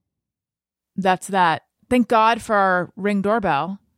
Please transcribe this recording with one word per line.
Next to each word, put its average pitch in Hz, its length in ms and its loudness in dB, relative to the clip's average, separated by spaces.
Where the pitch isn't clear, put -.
That's 185 320 -2
that. 180 340 0
Thank 247 180 2
God 226 340 2
for 220 140 -2
our 185 400 0
Ring 202 260 -2
doorbell. 190 560 -2